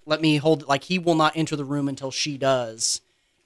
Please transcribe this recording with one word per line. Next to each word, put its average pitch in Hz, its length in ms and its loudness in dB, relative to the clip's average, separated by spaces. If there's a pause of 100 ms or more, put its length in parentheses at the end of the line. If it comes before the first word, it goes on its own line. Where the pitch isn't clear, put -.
"Let 156 140 0
me 156 180 4
hold," 147 280 2
like, 139 160 0
he 185 160 -2
will 170 160 2
not 156 220 4
enter 160 180 0
the 147 100 -4
room 139 240 -2
until 135 220 -6
she 143 260 -6
does. 123 640 0 (460)